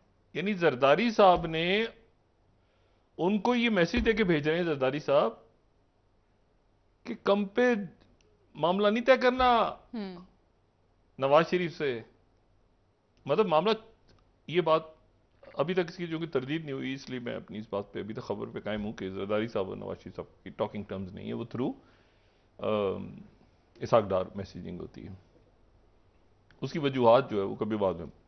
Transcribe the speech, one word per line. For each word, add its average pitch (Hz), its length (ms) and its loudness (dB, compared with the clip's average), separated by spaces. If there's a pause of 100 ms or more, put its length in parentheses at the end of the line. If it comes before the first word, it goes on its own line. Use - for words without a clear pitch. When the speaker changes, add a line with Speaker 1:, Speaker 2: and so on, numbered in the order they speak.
(360)
Speaker 1:
यानी 185 180 -2
जरदारी 151 580 4
साहब 180 340 6
ने 175 480 -2 (1300)
उनको 208 360 2
ये 240 140 2
मैसेज 214 340 2
देके 220 200 2
भेज 151 240 2
रहे 160 100 2
हैं, 180 80 -2
जरदारी 139 340 0
साहब, 156 460 0 (1600)
कि 240 80 -8
कम 202 300 0
पे 247 300 2 (800)
मामला 180 340 2
नहीं 233 140 2
तय 254 140 6
करना 247 600 2 (140)
Speaker 2:
हम्म। 190 320 -12 (920)
Speaker 1:
नवाज 143 260 6
शरीफ 180 260 -2
से। 127 340 -6 (1200)
मतलब 175 180 2
मामला, 175 280 2 (760)
ये 170 120 0
बात 160 320 0 (640)
अभी 156 140 -2
तक 180 160 0
इसकी 175 180 -10
जो 160 120 -6
कि 170 80 -6
तरदीद 143 340 -4
नहीं 147 120 -10
हुई, 131 200 -8
इसलिए 127 260 -10
मैं 117 160 -8
अपनी 101 220 -12
इस 107 140 -12
बात 101 220 -6
पे - 60 -8
अभी 101 140 -8
तक 123 80 -10
खबर 110 240 -6
पे 113 140 -10
कायम 104 220 -6
हूँ 104 120 -8
कि 95 160 -8
जरदारी 101 380 -4
साहब 98 220 -4
और 101 80 -10
नवाज 98 200 -10
शरीफ - 180 -18
साहब - 120 -10 (160)
की 95 60 -16
टॉकिंग 107 360 -6
टर्म्स 95 280 -10
नहीं 98 140 -14
है, 117 60 -8
वो 117 120 -8
through, 123 280 -4 (880)
अम, 98 540 -4 (640)
इसहाक 113 220 4
डार 92 340 -2
मैसेजिंग 90 420 -12
होती - 220 -14
है। 95 160 -16 (1400)
उसकी 139 180 -6
वजूहात 131 500 6
जो 107 100 -2
है 98 60 0
वो 107 100 -6
कभी 110 200 -2
बाद 95 200 0
में 82 160 -12 (160)